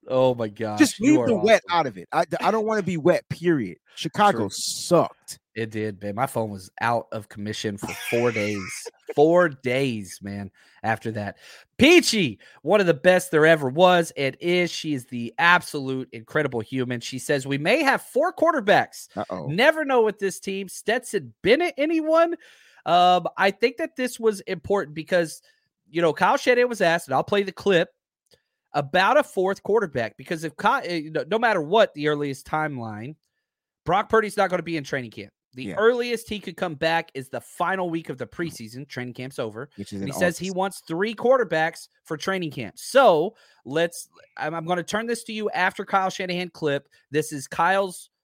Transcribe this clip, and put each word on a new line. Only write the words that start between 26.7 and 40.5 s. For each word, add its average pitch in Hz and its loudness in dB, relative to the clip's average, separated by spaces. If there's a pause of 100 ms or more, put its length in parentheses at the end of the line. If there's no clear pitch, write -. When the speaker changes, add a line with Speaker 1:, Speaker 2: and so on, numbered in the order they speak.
Speaker 1:
asked, 170 2
and 131 -4
I'll 151 2
play 202 0
the 190 -10
clip, 185 2 (840)
about 180 2
a 285 4
fourth 190 -2
quarterback. 147 -2
Because 160 -8
if 151 -8
Ky-, 240 2
eh, 170 -4
no, 156 -2
no 208 0
matter 220 2
what 185 4
the 147 -2
earliest 147 -4
timeline, 131 -6 (680)
Brock 196 0
Purdy's 214 2
not 196 2
gonna 180 -2
be 165 -4
in 147 -4
training 127 -6
camp. 101 -14 (220)
The 127 -14
Speaker 2:
Yeah. - -8
Speaker 1:
earliest 240 2
he 214 -6
could 180 -12
come 175 -4
back 165 -2
is 135 -10
the 123 -8
final 180 -4
week 165 -6
of 135 -8
the 127 -8
preseason. 127 -10
Training 123 -10
camp's 131 -12
over. 117 -8
Speaker 2:
Which - -12
is 196 -8
Speaker 1:
And 165 -6
Speaker 2:
in - -10
Speaker 1:
he - -6
says 175 0
he 180 -8